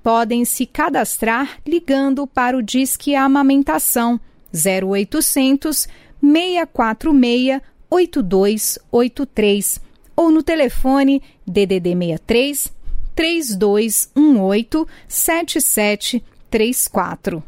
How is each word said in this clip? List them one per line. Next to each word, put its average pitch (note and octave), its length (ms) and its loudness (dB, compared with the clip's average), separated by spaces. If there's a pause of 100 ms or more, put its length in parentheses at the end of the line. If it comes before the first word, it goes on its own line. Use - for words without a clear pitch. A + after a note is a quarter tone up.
podem A#3 400 0
se A#3+ 220 -4
cadastrar B3 1000 -2
ligando C#4 600 -2
para B3 300 -2
o B3+ 40 -2
Disque C4 540 -2
Amamentação, C4+ 1040 2 (340)
zero F#3+ 360 -2
oitocentos, C4+ 960 0 (340)
seis E4 520 2
quatro A#3 400 0
meia, B3+ 480 2 (280)
oito E4+ 320 0
dois G3+ 560 0 (140)
oito B3 340 0
três, G#3 540 -2 (380)
ou E4 140 4
no D#4 120 4
telefone C#4 800 2 (260)
D G3 180 0
D F#3 140 0
D F3 120 -2
sessenta F3 220 -2
e D#3+ 60 -6
três, C4+ 540 -2 (420)
três D#4+ 400 -2
dois G#3 580 0
um C#4+ 280 4
oito, A3+ 440 0 (220)
sete E4 540 -2
sete G#3 600 -2 (280)
três A3 400 0
quatro. F3 580 -4